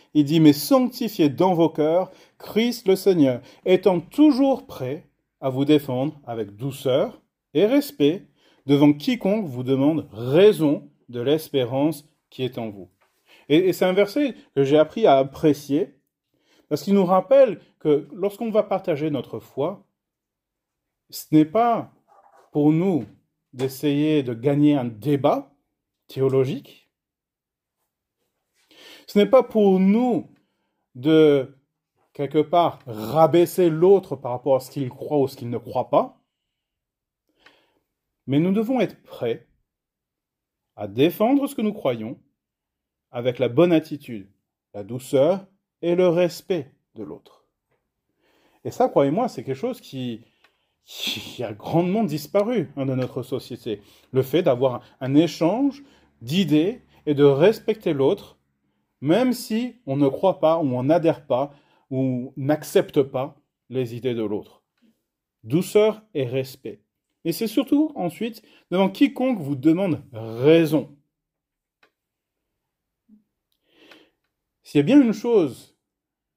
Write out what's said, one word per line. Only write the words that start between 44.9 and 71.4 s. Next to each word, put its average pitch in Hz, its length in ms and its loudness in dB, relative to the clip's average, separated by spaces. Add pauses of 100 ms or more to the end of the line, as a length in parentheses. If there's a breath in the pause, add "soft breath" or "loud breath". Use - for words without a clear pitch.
et 170 120 -2
le 180 140 2
respect 170 640 -2 (220)
de 110 80 -14
l'autre. - 420 -18 (1200)
Et 123 60 -10
ça, 247 180 0
croyez-moi, 156 400 0
c'est - 160 -14
quelque 135 120 -8
chose 240 260 -8
qui, 123 420 -10 (600)
qui - 600 -12
a 107 80 -8
grandement 180 520 -2
disparu, 202 720 -2
hein, 135 100 -6
de 135 80 -2
notre 127 280 -6
société. 117 600 -10 (300 soft breath)
Le 131 100 2
fait 147 200 -2
d'avoir 131 380 0 (200 soft breath)
un 135 140 -4
échange 170 680 0 (400 soft breath)
d'idées 160 580 0 (240 soft breath)
et 151 80 0
de 143 120 2
respecter 180 680 2
l'autre, 143 460 -2 (640)
même 220 300 0
si 226 520 -8
on 135 120 -4
ne 143 120 2
croit 175 300 -2
pas 160 200 2
ou 139 160 -2
on 127 100 -4
n'adhère 160 420 0
pas 135 260 -2 (380 soft breath)
ou 131 460 -4
n'accepte 151 640 -2
pas 135 340 -8 (320)
les 120 260 -6
idées 120 200 -6
de 113 80 -4
l'autre. 101 400 -8 (840)
Douceur 208 580 0 (120)
et 139 100 -2
respect. 123 560 -8 (440)
Et 165 80 -4
c'est 220 160 -6
surtout 294 460 -2
ensuite 208 480 -8 (280 soft breath)
devant 190 180 2
quiconque 254 500 0
vous 143 180 -6
demande 160 460 0 (100)
raison. 131 840 2 (3750 soft breath)